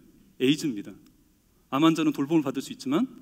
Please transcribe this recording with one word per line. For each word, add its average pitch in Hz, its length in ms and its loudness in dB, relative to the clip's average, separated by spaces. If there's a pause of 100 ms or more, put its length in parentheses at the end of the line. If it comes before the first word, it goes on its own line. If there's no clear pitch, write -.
(400)
에이즈입니다. 127 520 -2 (800)
암 139 140 2
환자는 160 280 4
돌봄을 147 300 0
받을 135 180 -4
수 127 120 -10
있지만 151 360 -2 (140)